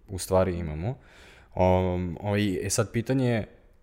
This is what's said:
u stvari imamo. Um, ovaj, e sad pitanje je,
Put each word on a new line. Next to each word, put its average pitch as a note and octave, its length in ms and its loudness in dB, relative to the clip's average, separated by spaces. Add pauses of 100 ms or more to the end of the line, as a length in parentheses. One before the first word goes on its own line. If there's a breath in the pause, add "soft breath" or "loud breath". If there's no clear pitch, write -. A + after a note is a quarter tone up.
u F#2+ 120 -10
stvari F#2 340 2
imamo. E2 360 -4 (680 soft breath)
Um, F#2 640 2
ovaj, G2+ 360 0
e G2 120 -4
sad - 220 -2
pitanje C3 360 0
je, A2 200 0 (340)